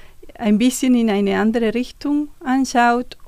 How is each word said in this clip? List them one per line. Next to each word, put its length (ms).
ein 200
bisschen 360
in 160
eine 300
andere 340
Richtung 540
anschaut 720